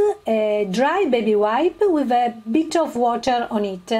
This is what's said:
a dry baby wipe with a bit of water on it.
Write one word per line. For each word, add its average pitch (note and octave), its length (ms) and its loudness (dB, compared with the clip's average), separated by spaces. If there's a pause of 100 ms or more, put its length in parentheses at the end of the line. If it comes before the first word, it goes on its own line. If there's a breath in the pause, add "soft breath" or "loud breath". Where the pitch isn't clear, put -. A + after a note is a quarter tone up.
(260)
a G#3+ 460 0
dry D4 340 0
baby A3+ 300 2
wipe A3+ 460 0
with D4+ 300 2
a A#3+ 240 0 (140)
bit D#4+ 280 0
of D#4 180 0
water A#3+ 560 0
on G#3 140 -2
it. F#3+ 340 -8